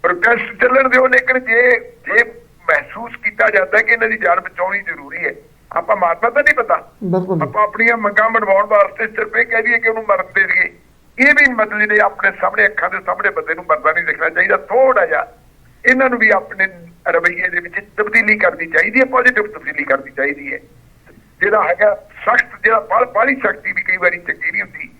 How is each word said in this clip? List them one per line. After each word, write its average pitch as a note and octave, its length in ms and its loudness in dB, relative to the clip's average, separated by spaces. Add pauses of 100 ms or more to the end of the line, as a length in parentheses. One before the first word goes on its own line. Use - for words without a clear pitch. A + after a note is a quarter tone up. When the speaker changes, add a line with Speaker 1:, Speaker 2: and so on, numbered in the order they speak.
Speaker 1:
ਪ੍ਰੋਟੈਸਟ A#3 580 0
ਚੱਲਣ C4 280 4
ਦਿਓ, B3+ 180 4
ਲੇਕਿਨ B3+ 320 2
ਜੇ, B3 400 2
ਜੇ - 440 -2 (460)
ਮਹਿਸੂਸ F#3+ 460 -4
ਕੀਤਾ - 340 -2
ਜਾਂਦਾ G3 320 0
ਕਿ A3+ 100 -2
ਇਹਨਾਂ A3+ 180 0
ਦੀ A3 80 -4
ਜਾਨ F3 220 0
ਬਚਾਉਣੀ F#3 420 -6
ਜ਼ਰੂਰੀ D#3+ 440 -10
ਹੈ, - 80 -4 (380)
ਆਪਾਂ F#3 260 -2
ਮਾਰਨਾ F3+ 320 0
ਤਾਂ C#4 140 0
ਨਹੀਂ D4 120 4
ਪਤਾ। G3+ 360 -2 (120)
Speaker 2:
ਬਿਲਕੁਲ। F3+ 380 -2
Speaker 1:
ਆਪਾਂ G#3+ 220 0
ਆਪਣੀਆਂ A3+ 340 0
ਮੰਗਾਂ G#3 320 0
ਮਨਵਾਉਣ G#3 360 2
ਵਾਸਤੇ G#3 420 2
ਸਿਰਫ G#3+ 280 -6
ਇਹ A#3 100 2
ਕਹਿ A3+ 180 -2
ਦਈਏ A#3 160 0
ਕਿ A3+ 100 0
ਉਹਨੂੰ A3 200 -4
ਮਰਨ F#3 160 2 (100)
ਦੇ F#3+ 80 2
ਦਈਏ, F#3+ 260 0 (580)
ਇਹ D4 60 6
ਵੀ C#4 200 4
ਮਤਲਬ G#3+ 260 -2
ਜਿਹੜੇ G#3+ 200 0
ਆਪਣੇ G3+ 320 0 (100)
ਸਾਹਮਣੇ, G3+ 240 2
ਅੱਖਾਂ F#3 240 -2
ਦੇ F#3+ 160 -6
ਸਾਹਮਣੇ F#3 240 -2
ਬੰਦੇ D#3+ 260 -4
ਨੂੰ F3 140 -12
ਮਰਦਾ D3+ 220 2
ਨਹੀਂ E3+ 140 -2
ਦੇਖਣਾ D#3 240 -2
ਚਾਹੀਦਾ। F#3 280 0
ਥੋੜ੍ਹਾ A3+ 480 2
ਜਿਹਾ D#3 280 -4 (520)
ਇਹਨਾਂ C4 240 4
ਨੂੰ A#3+ 100 -2
ਵੀ A3 100 4
ਆਪਣੇ F#3+ 380 0 (400)
ਰਵੱਈਏ F3 420 0
ਦੇ F3 100 -4
ਵਿੱਚ F3 160 -12 (220)
ਤਬਦੀਲੀ G#3+ 400 0
ਕਰਨੀ F3 280 -2
ਚਾਹੀਦੀ F3+ 340 0
ਹੈ, B3+ 60 4
ਪੋਜ਼ਿਟਿਵ B3 420 0
ਤਬਦੀਲੀ D3 360 -10
ਕਰਨੀ C3 280 -2
ਚਾਹੀਦੀ C#3+ 420 -4
ਹੈ। - 60 -10 (840)
ਜਿਹੜਾ G#3 220 2
ਹੈਗਾ G3 320 2
ਸਖਤ, - 520 -2 (160)
ਜਿਹੜਾ A3 160 4
ਬਾਹਲ-, A3+ 260 0
ਬਾਹਲੀ B3+ 300 0
ਸਖਤੀ G3+ 360 -4
ਵੀ - 100 -6
ਕਈ F#3 160 -4
ਵਾਰੀ F3 200 0
ਚੰਗੀ - 340 -8
ਨਹੀਂ - 100 -6
ਹੁੰਦੀ। E3+ 280 -14 (100)